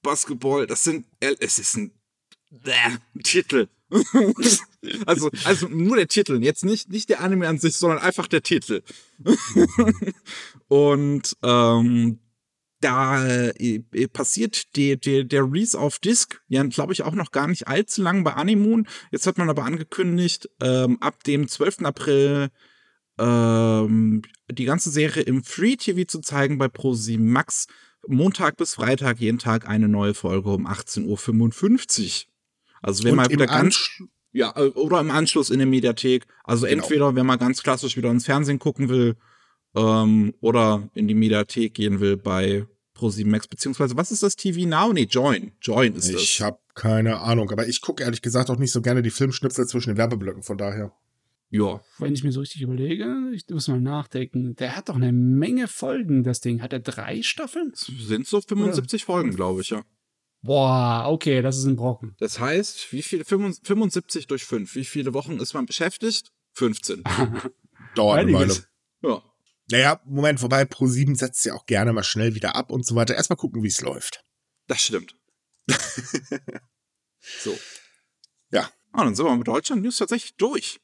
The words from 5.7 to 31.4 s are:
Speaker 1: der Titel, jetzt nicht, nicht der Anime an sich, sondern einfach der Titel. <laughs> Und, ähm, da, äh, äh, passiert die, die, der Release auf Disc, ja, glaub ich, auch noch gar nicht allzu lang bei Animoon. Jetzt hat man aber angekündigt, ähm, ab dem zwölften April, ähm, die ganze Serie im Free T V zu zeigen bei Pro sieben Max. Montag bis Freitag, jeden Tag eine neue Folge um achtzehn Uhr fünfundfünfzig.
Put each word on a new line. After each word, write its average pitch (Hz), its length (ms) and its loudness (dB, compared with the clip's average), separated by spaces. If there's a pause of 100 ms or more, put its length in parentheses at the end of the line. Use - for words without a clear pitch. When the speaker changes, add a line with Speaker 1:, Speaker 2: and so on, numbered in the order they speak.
Speaker 1:
der 185 120 4
Titel, 139 340 2
jetzt 143 220 0
nicht, 208 240 -2
nicht 123 220 -8
der 202 100 2
Anime 185 260 0
an 160 120 0
sich, 160 180 0
sondern 160 220 2
einfach 180 300 0
der 160 140 2
Titel. 131 380 0 (380)
<laughs> - 1500 0
Und, 143 760 2
ähm, 117 760 4 (640)
da, 131 460 2
äh, 123 240 0 (420)
äh, 131 160 0
passiert - 680 -4
die, 139 240 2
die, 135 300 0
der 139 160 2
Release 165 340 -2
auf 143 200 -2
Disc, - 500 0
ja, 131 140 2
glaub 143 280 -2
ich, 190 120 -2
auch 156 120 -4
noch 180 160 -4
gar 139 160 0
nicht 175 220 -4
allzu 185 320 -2
lang 185 240 2
bei 156 80 2
Animoon. 208 540 2 (240)
Jetzt - 160 -2
hat 185 100 0
man 170 140 0
aber 143 140 -2
angekündigt, 170 840 -2 (140)
ähm, 127 400 2
ab 143 220 -4
dem 143 240 0
zwölften 175 360 -2
April, 143 640 2 (680)
ähm, 110 1040 4 (280)
die 123 140 -6
ganze 151 260 0
Serie 151 340 0
im 127 200 0
Free 233 320 0
T 202 180 -2
V 180 100 0
zu 170 160 -8
zeigen 143 360 -2
bei 131 120 0
Pro 131 260 -2
sieben 113 360 2
Max. - 360 0 (420)
Montag 156 480 2
bis - 180 -4
Freitag, 123 460 0
jeden 117 180 0
Tag 113 300 0
eine 107 200 4
neue 104 260 2
Folge 95 340 -2
um 98 180 0
achtzehn - 380 -6
Uhr 101 140 -2
fünfundfünfzig. 117 1120 2 (520)